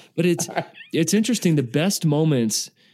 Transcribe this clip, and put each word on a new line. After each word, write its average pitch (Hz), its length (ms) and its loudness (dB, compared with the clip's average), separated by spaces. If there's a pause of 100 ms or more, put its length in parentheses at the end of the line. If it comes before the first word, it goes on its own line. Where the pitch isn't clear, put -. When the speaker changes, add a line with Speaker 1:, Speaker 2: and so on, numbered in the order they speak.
Speaker 1:
<laughs> - 160 -20
Speaker 2:
But - 100 0
it's, 175 220 -2
Speaker 1:
All - 80 -8
right. 170 80 -2 (280)
Speaker 2:
it's 160 220 0
interesting. 214 400 2
The 143 80 2
best 147 420 -2
moments 147 680 0 (220)